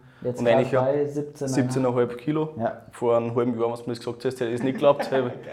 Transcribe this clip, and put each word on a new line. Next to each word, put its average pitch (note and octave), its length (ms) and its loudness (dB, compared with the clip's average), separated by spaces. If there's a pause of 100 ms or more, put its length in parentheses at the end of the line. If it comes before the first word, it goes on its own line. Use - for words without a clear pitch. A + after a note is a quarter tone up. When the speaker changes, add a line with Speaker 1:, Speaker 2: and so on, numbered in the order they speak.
(220)
Speaker 1:
Jetzt B2 160 -4
Speaker 2:
Und A#2+ 80 -2
Speaker 1:
grad A#2 100 6
Speaker 2:
eigentlich C3 160 2
ja C3 120 2
Speaker 1:
bei C#3+ 240 2
siebzehn, C#3+ 400 -6
Speaker 2:
siebzehn C3 360 0
Komma B2 140 0
fünf A#2+ 200 2
Kilo. D#3 320 -2 (100)
Speaker 1:
Ja. A2+ 220 -4 (100)
Speaker 2:
Vor A#2 260 2
einem A#2 180 -2
halben A#2+ 240 2
Jahr, A#2 120 2
wenn A#2 40 -6
du A#2 60 -10
mir - 60 -16
das A#2 120 -6
gesagt - 260 -8
hast, B2+ 140 -2
hätte A#2+ 100 0
ich A#2+ 100 -2
es A2+ 40 -2
nicht C3 100 0
geglaubt. C#3 380 4
Speaker 1:
<laughs> - 0 -
Speaker 2:
Hätte C3 200 0 (200)